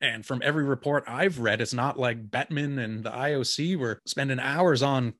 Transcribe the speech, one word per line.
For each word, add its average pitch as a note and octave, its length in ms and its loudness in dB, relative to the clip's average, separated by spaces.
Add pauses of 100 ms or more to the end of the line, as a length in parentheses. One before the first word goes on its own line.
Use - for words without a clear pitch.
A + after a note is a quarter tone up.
And A#2 260 -2
from C3 160 -4
every D3 220 2
report C#3 420 0
I've D3+ 320 0
read, A2+ 220 2
it's A2+ 120 -2
not B2+ 240 0
like A#2 320 -2
Bettman C#3+ 540 -2
and A2 220 -6
the A2+ 100 -6
I C#3 200 -2
O C3 100 0
C E3+ 320 -2
were A#2 280 -2
spending C3+ 360 -2
hours C#3+ 420 4
on C3 380 2